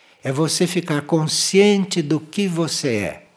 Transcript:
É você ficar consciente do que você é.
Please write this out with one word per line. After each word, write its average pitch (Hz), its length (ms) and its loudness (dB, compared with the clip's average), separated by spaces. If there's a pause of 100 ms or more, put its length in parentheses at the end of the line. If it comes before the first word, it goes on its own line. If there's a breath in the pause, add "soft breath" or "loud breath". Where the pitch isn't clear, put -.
(240 soft breath)
É 135 80 -4
você 156 340 0
ficar 170 360 -2
consciente 190 960 2
do 147 180 0
que 202 300 -4
você 165 400 -2
é. 98 380 -2 (100)